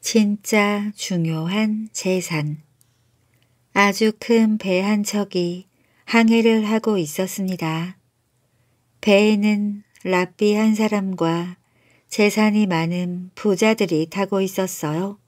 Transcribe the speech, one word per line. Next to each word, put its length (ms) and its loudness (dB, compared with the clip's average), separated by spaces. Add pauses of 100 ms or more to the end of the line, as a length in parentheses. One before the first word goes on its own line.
진짜 920 0
중요한 960 -2
재산. 680 -4 (1120)
아주 440 2
큰 400 2
배 220 0
한 240 0
척이 640 -4 (380)
항해를 640 4
하고 300 0
있었습니다. 960 -4 (1040)
배에는 840 2 (220)
랍비 500 0
한 200 2
사람과 840 -2 (520)
재산이 580 2
많은 680 -2
부자들이 760 0
타고 300 -2
있었어요. 880 -4